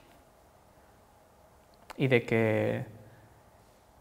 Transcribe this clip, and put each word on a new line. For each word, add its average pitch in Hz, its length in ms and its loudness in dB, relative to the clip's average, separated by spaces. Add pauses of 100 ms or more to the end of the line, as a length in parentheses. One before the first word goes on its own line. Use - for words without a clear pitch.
(2000)
Y 139 120 0
de 120 180 4
que 113 580 0 (1160)